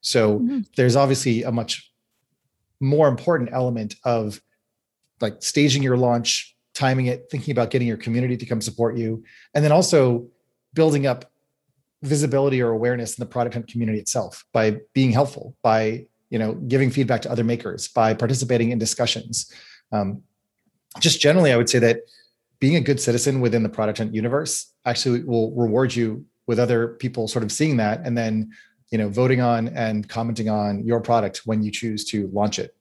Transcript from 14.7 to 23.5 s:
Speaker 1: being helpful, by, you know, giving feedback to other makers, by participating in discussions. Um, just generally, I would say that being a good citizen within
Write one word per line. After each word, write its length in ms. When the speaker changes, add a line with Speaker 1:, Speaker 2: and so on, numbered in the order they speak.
Speaker 1:
being 180
helpful, 500
by, 440
you 80
know, 160
giving 360
feedback 320
to 80
other 140
makers, 440
by 260
participating 560
in 80
discussions. 720
Um, 320
just 200
generally, 320
I 40
would 120
say 120
that 200
being 160
a 40
good 200
citizen 400
within 220